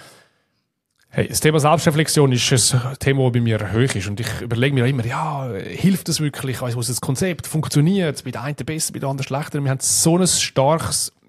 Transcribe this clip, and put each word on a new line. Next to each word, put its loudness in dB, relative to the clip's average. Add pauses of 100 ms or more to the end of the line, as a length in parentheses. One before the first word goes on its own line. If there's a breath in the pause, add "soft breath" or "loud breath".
(1160 loud breath)
Hey, 0
das -4
Thema 2
Selbstreflexion 4
ist 2
ein -2
Thema, 2
das 2
bei 2
mir 0
hoch 2
ist. -4
Und -6
ich -6
überlege 0
mir 4
immer, 0
ja, -4
hilft -2
das -2
wirklich? -4
Also, -4
muss -4
das -4
Konzept, -4
funktioniert 0
es? -12
Bei -8
der -10
einen -8
besser, -6
bei -10
der -4
anderen -6
schlechter. -4
Wir 2
haben 0
so 2
ein 4
starkes 0 (160)